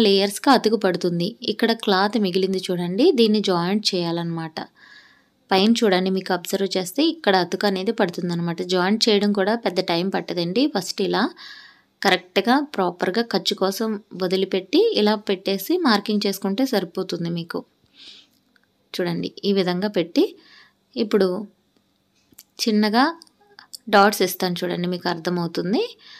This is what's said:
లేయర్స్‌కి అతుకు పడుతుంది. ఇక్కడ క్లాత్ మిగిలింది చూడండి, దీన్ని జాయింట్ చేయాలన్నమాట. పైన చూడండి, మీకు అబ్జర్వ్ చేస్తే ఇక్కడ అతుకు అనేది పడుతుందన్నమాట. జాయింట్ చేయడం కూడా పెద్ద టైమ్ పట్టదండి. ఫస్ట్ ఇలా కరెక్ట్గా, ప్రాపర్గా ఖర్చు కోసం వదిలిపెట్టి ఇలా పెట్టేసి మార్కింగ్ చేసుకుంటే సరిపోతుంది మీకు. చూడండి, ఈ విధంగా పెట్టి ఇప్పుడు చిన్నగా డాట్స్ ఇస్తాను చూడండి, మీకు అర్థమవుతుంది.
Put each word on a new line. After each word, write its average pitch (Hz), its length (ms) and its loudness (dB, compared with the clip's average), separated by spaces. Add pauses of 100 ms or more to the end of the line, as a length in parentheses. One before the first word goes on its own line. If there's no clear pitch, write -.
లేయర్స్‌కి 196 480 2
అతుకు 220 300 4
పడుతుంది. 175 420 0 (260)
ఇక్కడ 226 200 0 (140)
క్లాత్ 202 300 2 (100)
మిగిలింది 185 420 -2
చూడండి, 180 380 0 (140)
దీన్ని 214 300 4
జాయింట్ 185 400 0
చేయాలన్నమాట. 170 680 -4 (960)
పైన 190 180 4 (100)
చూడండి, 190 380 2
మీకు 185 200 -4
అబ్జర్వ్ 190 380 -4
చేస్తే 185 260 -2 (120)
ఇక్కడ 208 200 0 (120)
అతుకు 180 240 -2
అనేది 196 300 -2
పడుతుందన్నమాట. 170 600 -2 (140)
జాయింట్ 185 340 2
చేయడం 208 320 4
కూడా 202 160 2 (100)
పెద్ద 185 140 -2 (120)
టైమ్ 175 240 0
పట్టదండి. 175 480 -2 (120)
ఫస్ట్ - 320 -4
ఇలా 180 160 0 (760)
కరెక్ట్గా, 190 540 0 (200)
ప్రాపర్గా 185 480 -2 (100)
ఖర్చు 196 300 -2
కోసం 196 280 -2 (320)
వదిలిపెట్టి 190 580 0 (200)
ఇలా 208 140 4 (160)
పెట్టేసి 196 440 -4 (140)
మార్కింగ్ 208 380 0
చేసుకుంటే 196 460 -2
సరిపోతుంది 180 680 -4
మీకు. 170 220 -8 (1300)
చూడండి, 170 380 -4 (180)
ఈ 202 100 4
విధంగా 180 400 0
పెట్టి 277 260 2 (680)
ఇప్పుడు 208 340 2 (1300)
చిన్నగా 214 420 4 (880)
డాట్స్ 208 320 6
ఇస్తాను 180 340 -2
చూడండి, 175 320 -4
మీకు 180 220 -6
అర్థమవుతుంది. 175 680 -2 (380)